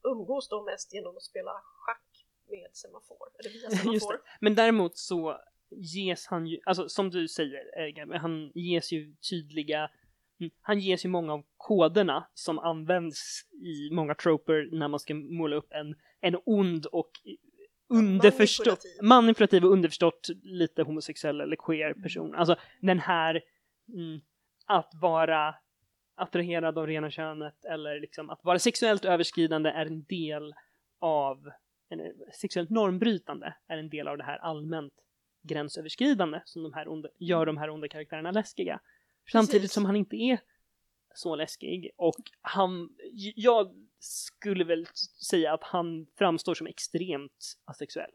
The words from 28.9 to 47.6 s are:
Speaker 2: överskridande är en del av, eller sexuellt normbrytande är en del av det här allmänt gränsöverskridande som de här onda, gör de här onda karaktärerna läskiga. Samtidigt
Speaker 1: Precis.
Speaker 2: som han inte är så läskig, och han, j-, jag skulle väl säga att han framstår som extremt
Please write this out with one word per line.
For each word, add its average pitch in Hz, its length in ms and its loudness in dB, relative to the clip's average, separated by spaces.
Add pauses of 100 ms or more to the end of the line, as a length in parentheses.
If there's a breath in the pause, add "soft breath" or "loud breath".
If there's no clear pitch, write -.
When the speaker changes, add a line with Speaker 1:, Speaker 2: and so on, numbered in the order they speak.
Speaker 2:
överskridande 165 680 2
är 156 160 -4
en 160 180 -10
del 151 500 -8 (460 soft breath)
av, 143 380 0 (520)
eller 165 240 -10 (260)
sexuellt 175 300 -4
normbrytande 196 840 0 (140)
är 160 100 -6
en 156 120 -10
del 147 180 -8
av 143 100 -6
det 143 60 -10
här 143 140 -8
allmänt 156 540 -8 (500)
gränsöverskridande 160 1040 -2
som - 180 -14
de 156 100 -10
här 156 160 -10
onda, 156 200 -10 (100)
gör 170 280 2
de 156 100 -2
här 151 140 -6
onda 156 180 -10
karaktärerna 156 420 -10
läskiga. 190 500 -4 (520)
Samtidigt 208 300 6
Speaker 1:
Precis. 196 120 -4
Speaker 2:
som 208 100 2
han 196 120 2
inte 208 200 -2
är 233 220 0 (760)
så 160 220 -6
läskig, 165 600 -8
och 170 200 0 (240)
han, 185 480 -2 (240)
j-, 208 240 -12
jag 214 380 4 (240)
skulle - 640 -4
väl 165 220 -2 (440)
säga 160 220 2
att 160 120 -4
han 165 420 -4 (120)
framstår 170 360 2
som 160 120 -8
extremt - 960 -8